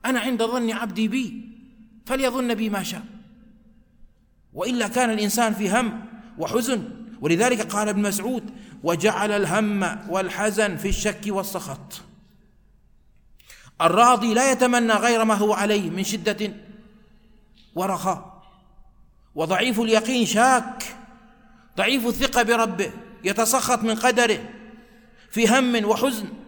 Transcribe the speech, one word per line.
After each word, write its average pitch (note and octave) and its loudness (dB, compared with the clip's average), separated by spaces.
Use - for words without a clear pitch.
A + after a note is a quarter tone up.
"أنا B3+ 0
عند A3+ -2
ظن A#3 0
عبدي A3 -2
بي، B3 -4
فليظن B3+ -2
بي A3 -2
ما G3+ -4
شاء"، - -8
وإلا A3 -2
كان A#3+ 2
الإنسان G#3+ 0
في F#3+ -2
هم A#3 0
وحزن. A3+ -2
ولذلك G3+ 2
قال G3+ -2
ابن G3+ 0
مسعود: G#3 -4
"وجعل F#3+ 0
الهم G3 0
والحزن F#3+ -2
في F#3+ -4
الشك G#3 -2
والسخط". F#3+ -6
الراضي A3 6
لا C4 4
يتمنى A#3+ 2
غير A3+ 2
ما A3 4
هو G#3 2
عليه G3+ 0
من G3 -4
شدة G#3 -4
ورخاء، F3+ -4
وضعيف F#3+ 0
اليقين A3+ 2
شاك، B3 2
ضعيف A3+ 0
الثقة B3+ 2
بربه، G#3+ 0
يتسخط A3+ 2
من A3 0
قدره A3+ 2
في A3 2
هم A#3+ 4
وحزن. A3 0